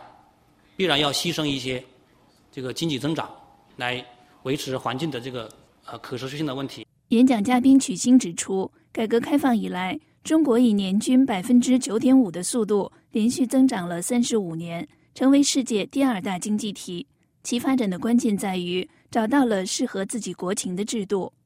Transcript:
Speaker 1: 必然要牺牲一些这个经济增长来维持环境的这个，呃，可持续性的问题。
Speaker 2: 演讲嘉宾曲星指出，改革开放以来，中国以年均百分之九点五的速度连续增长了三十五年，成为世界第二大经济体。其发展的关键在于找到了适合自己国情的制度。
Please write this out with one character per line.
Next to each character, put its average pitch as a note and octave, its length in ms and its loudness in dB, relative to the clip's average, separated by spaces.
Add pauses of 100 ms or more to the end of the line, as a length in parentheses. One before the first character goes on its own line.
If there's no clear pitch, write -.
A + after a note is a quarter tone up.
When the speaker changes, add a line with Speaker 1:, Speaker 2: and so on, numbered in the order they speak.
(760)
Speaker 1:
必 F#3+ 80 -2
然 D3 160 0
要 D3 100 0
牺 D#3 240 -4
牲 D#3 100 -4
一 C#3 140 -2
些 B2+ 240 -8 (720)
这 - 80 -14
个 B2+ 120 -10
经 E3 160 -4
济 C#3 100 -4
增 C#3+ 160 -4
长 A#2 160 -6 (460)
来 B2 280 -6 (380)
维 C3 120 -2
持 C3+ 220 -6
环 A#2+ 200 -4
境 D#3 140 -6
的 B2+ 100 -8
这 B2+ 100 -12
个， A#2+ 200 -12 (360)
呃， A#2 120 -14
可 B2+ 200 -12
持 C3 100 -10
续 C3+ 80 -10
性 D#3 80 -6
的 C3+ 100 -4
问 C3+ 140 -8
题。 - 180 -16 (220)
Speaker 2:
演 A#3 180 6
讲 A#3+ 160 4
嘉 B3 160 2
宾 C4+ 220 6
曲 F#3 160 -6
星 B3 220 6
指 F3+ 160 0
出， F#3+ 360 -4 (220)
改 A3 140 -4
革 A#3 120 2
开 C#4 200 0
放 C4 180 2
以 F#3+ 120 -4
来， F#3 300 -6 (240)
中 D#4+ 200 2
国 B3 160 4
以 B3 140 6
年 G3 280 0
均 C4 240 4
百 G#3 180 -2
分 B3 160 4
之 B3 200 4
九 A#3 200 -2
点 C4 200 6
五 A3 120 4
的 E3+ 120 -8
速 A3 240 -2
度 G3+ 260 0 (180)
连 A3 180 0
续 C4 180 0
增 C4 200 4
长 G3 220 -2
了 F3 140 -6
三 A#3+ 200 0
十 A#3+ 140 0
五 F3 180 -2
年， E3+ 320 -10 (280)
成 C4 160 4
为 C#4 120 6
世 C#4 200 2
界 A3 240 -2
第 C4+ 160 -2
二 A#3+ 180 2
大 F#3 180 -4
经 G#3 180 -2
济 G#3 160 -4
体。 F3 340 -10 (360)
其 B3 160 -4
发 C4 180 0
展 A3+ 120 0
的 F3+ 100 -4
关 A#3 180 0
键 A3+ 200 2
在 F#3+ 200 -4
于 F3+ 320 -4 (220)
找 A3 160 0
到 C4+ 180 4
了 G3+ 200 0
适 B3 220 -4
合 F#3+ 180 -4
自 A#3+ 160 -8
己 F3+ 140 -8
国 F#3 200 -4
情 F#3 200 -6
的 G3 100 -4
制 A3 220 -6
度。 F#3+ 260 -4 (140)